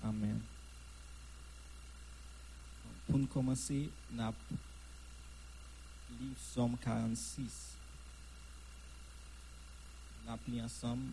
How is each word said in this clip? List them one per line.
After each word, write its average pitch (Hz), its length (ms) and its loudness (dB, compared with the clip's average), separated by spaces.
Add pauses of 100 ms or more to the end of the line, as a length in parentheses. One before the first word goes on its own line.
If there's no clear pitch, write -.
Amen. 107 360 4 (2750)
Pour 135 100 10
nous 135 80 10
commencer, 135 640 6 (220)
nous 117 120 2 (2000)
lisons 131 120 0 (200)
Somme 120 240 8
quarante-six. 113 960 2 (2500)
Nous 113 60 -2 (140)
lisons 120 180 4
ensemble 120 480 4